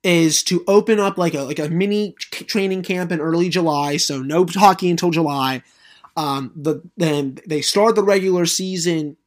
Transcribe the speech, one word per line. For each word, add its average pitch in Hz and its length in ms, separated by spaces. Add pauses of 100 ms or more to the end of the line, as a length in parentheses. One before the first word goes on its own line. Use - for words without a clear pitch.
is 165 380
to 175 240
open 208 320
up, 196 180
like, 170 180
a, 139 80
like, 147 180
a 151 80
mini 202 480 (160)
c-, - 120
training 190 380
camp 180 300
in 165 80
early 170 280
July, 147 480
so 143 240
no 151 240
hockey 185 460
until 175 200
July. 139 520 (540)
Um, 139 400
the, 160 260 (140)
then 147 500
they 156 140
start 214 340
the 208 80
regular 190 420
season 170 720 (100)